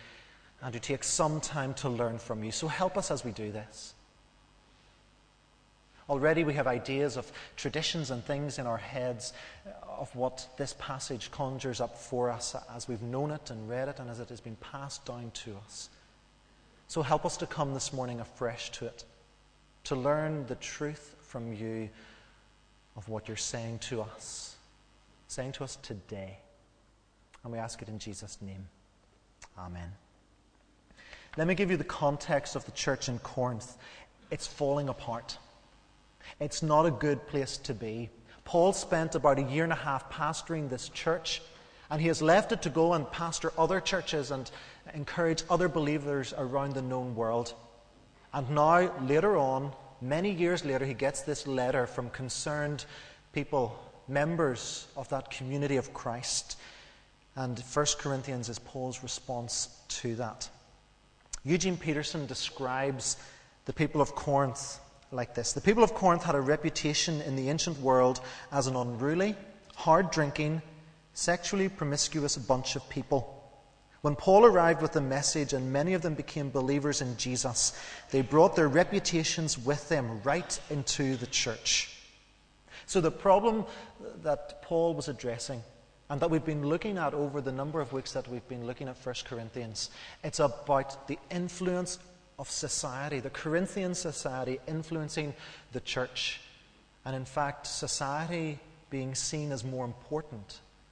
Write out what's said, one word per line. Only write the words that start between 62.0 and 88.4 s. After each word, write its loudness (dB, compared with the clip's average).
describes -2
the -4
people 2
of 4
Corinth 0
like -4
this. -2
"The -2
people 6
of 8
Corinth 6
had 4
a 4
reputation 2
in -2
the 0
ancient 0
world 8
as 2
an 0
unruly, 2
hard-drinking, 4
sexually 2
promiscuous 0
bunch 2
of -6
people. 0
When 2
Paul 10
arrived 10
with 2
the 2
message 2
and 0
many 4
of 2
them 0
became -4
believers 2
in -2
Jesus, 0
they 4
brought 8
their 8
reputations 2
with -2
them 0
right 0
into 0
the -6
church." 0
So 2
the 4
problem 4
that -2
Paul 2
was -4
addressing, -6
and -4
that 4
we've 4
been 0
looking 0
at 0
over 0
the -2
number -2
of -4
weeks -4
that -6
we've -8